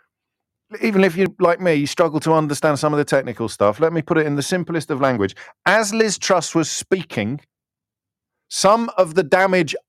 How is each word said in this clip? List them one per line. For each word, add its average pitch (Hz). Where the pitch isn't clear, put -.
even 208
if 175
you, 185
like 175
me, 156
struggle 156
to 160
understand 151
some 151
of 147
the 147
technical 120
stuff, 104
let 160
me 165
put 165
it 151
in 143
the 139
simplest 170
of 135
language. 117
As 202
Liz 220
Truss -
was 160
speaking, 139
some 226
of 160
the 185
damage 185